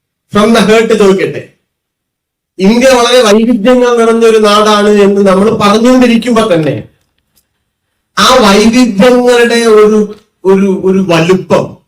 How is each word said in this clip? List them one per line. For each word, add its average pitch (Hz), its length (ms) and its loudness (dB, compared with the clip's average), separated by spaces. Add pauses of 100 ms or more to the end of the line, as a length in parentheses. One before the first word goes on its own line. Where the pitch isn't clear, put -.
(360)
from 220 200 0
the 220 140 0
heart 220 240 0
ചോദിക്കട്ടെ, 190 560 -2 (1080)
ഇന്ത്യ 233 280 0
വളരെ 247 340 2
വൈവിധ്യങ്ങൾ 240 760 0
നിറഞ്ഞൊരു 226 400 0
നാടാണ് 208 520 0
എന്ന് 202 320 0
നമ്മൾ 196 360 0
പറഞ്ഞുകൊണ്ടിരിക്കുമ്പോ 226 960 0
തന്നെ 143 360 -4 (1300)
ആ 233 160 0
വൈവിധ്യങ്ങളുടെ 233 1200 0
ഒരു, 214 600 0 (300)
ഒരു, 190 400 0
ഒരു 190 240 -2
വലുപ്പം 170 680 -2 (100)